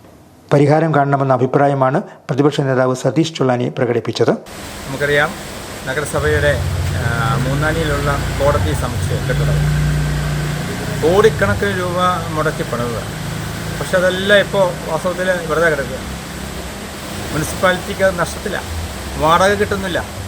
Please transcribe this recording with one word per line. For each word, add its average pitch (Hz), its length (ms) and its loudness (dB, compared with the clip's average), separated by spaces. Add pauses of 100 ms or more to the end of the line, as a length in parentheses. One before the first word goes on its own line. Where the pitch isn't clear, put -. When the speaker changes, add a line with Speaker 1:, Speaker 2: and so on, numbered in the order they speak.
(520)
Speaker 1:
പരിഹാരം 151 420 4
കാണണമെന്ന 139 380 4
അഭിപ്രായമാണ് 135 680 2
പ്രതിപക്ഷ 143 580 0
നേതാവ് 127 340 2
സതീഷ് 151 400 0
ചുള്ളാനി 127 440 0
പ്രകടിപ്പിച്ചത്. 117 520 0 (560)
Speaker 2:
നമുക്കറിയാം, 143 440 0 (580)
നഗരസഭയുടെ, 147 640 0 (480)
ആ, 117 360 0 (120)
മൂന്നാനിയിലുള്ള 147 600 0 (280)
കോടതി - 340 2 (100)
സമുച്ചയ - 360 0 (100)
കെട്ടിടം - 300 2 (1400)
കോടിക്കണക്കിന് 202 800 4
രൂപ 180 180 -2 (380)
മുടക്കി 156 260 0
പണിതതാണ്. 117 500 -4 (680)
പക്ഷെ - 160 -2
അതെല്ലാം 185 420 4
ഇപ്പോൾ 196 260 2 (260)
വാസ്തവത്തിൽ 180 400 -2 (200)
വെറുതെ 160 200 2
കിടക്കുക. 131 300 -4 (1300)
മുനിസിപ്പാലിറ്റിക്ക് 180 720 0
അത് 185 140 2
നഷ്ടത്തിലാണ്, - 520 -4 (520)
വാടക 175 320 4
കിട്ടുന്നില്ല. 196 720 -2